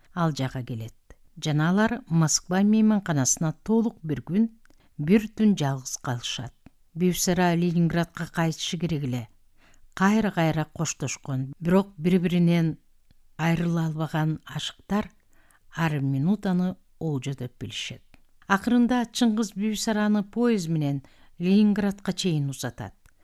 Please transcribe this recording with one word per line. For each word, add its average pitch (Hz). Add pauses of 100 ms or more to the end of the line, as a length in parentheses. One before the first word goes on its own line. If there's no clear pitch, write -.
(140)
ал 165
жака 131
келет. 113 (420)
Жана 156
алар 214
Москва 165
мейманканасына 202 (100)
толук 226
бир 147
күн, 208 (480)
бир 208
түн 214
жалгыз 135
калышат. - (400)
Бибисара 175
Ленинградка 170
кайтышы 165
керек 160
эле. 123 (680)
Кайра-кайра 180
коштошкон, 135
бирок 190
бири-биринен 170 (580)
айрыла 165
албаган 156
ашыктар - (680)
ар 156
минутаны 180 (220)
олжо 143
деп 123
билишет. - (440)
Акырында 233
Чыңгыз 226
Бибисараны 214
поезд 220
менен 143 (360)
Ленинградка 202
чейин 151
узатат. 123 (300)